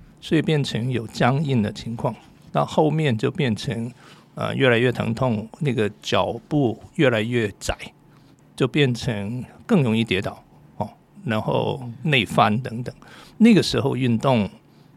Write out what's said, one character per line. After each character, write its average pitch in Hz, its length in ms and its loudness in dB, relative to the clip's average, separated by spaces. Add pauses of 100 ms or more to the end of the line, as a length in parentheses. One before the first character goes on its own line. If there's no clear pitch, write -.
(200)
所 - 160 -2
以 151 60 4
变 151 200 0
成 123 280 -4
有 117 160 -4
僵 135 360 0
硬 135 200 2
的 98 100 -2
情 113 240 -10
况。 117 180 -4 (380)
到 147 120 0
后 156 260 2
面 147 260 0
就 127 140 0
变 120 260 -2
成， 117 340 -6 (440)
呃， 110 200 -6
越 131 140 2
来 117 100 6
越 123 140 2
疼 113 220 -2
痛， 123 340 -2 (120)
那 147 120 0
个 104 180 0 (120)
脚 110 440 -2
步 139 340 0 (160)
越 147 140 4
来 113 120 0
越 117 360 0
窄， - 180 -6 (800)
就 135 140 0
变 135 260 2
成 113 480 -6 (240)
更 190 160 4
容 110 140 2
易 113 80 2
跌 92 160 0
倒， - 240 -10 (320)
哦， - 120 -6 (360)
然 110 160 -2
后 117 420 -2 (200)
内 135 220 2
翻 107 360 2
等 120 220 -10
等。 120 120 -10 (440)
那 226 160 8
个 156 80 6
时 - 180 0
候 123 160 -2
运 123 220 2
动 117 300 2 (480)